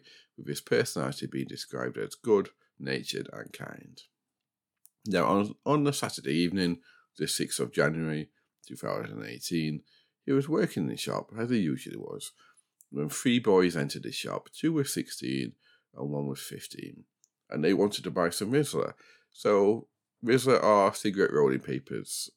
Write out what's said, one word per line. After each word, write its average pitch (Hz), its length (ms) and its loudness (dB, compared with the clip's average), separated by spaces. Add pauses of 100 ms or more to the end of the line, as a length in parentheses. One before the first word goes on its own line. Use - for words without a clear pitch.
(380)
with - 100 -14
his 71 140 -6
personality 73 640 -2
being 67 220 -6
described - 500 -8
as 53 180 -6
good, 101 340 4 (300)
natured - 540 -6
and - 180 -14
kind. - 520 -16 (1040)
Now, 90 180 2
on, 101 300 2 (100)
on 147 180 2
the 143 100 2
Saturday - 400 -4
evening, 87 460 0 (380)
the 76 100 -2
sixth - 320 -4
of 64 140 -4
January, 78 560 0 (380)
two - 80 -14
thousand 53 500 -6
eighteen, 76 560 -4 (440)
he 139 60 0
was 139 160 2
working 156 360 0
in 65 60 -2
the 57 80 -6
shop, - 400 -6
as 117 120 -2
he 123 80 4
usually 80 400 -2
was, - 340 -12 (600)
when 143 180 -4
three 120 300 2
boys 92 360 6
entered 71 280 -2
his - 120 -8
shop. - 420 -6
Two 160 160 0
were 147 120 2
sixteen 65 680 -4 (420)
and 71 140 -6
one 71 180 -4
was 67 120 -6
fifteen, - 640 -14 (460)
and 76 140 -2
they 90 100 6
wanted 101 300 2
to 87 80 -6
buy 85 180 0
some 107 220 -4
Rizla. 139 420 0 (380)
So, 104 560 2 (360)
Rizla 123 400 6
are 104 300 6
cigarette 98 400 2
rolling 67 260 4
papers, - 760 -8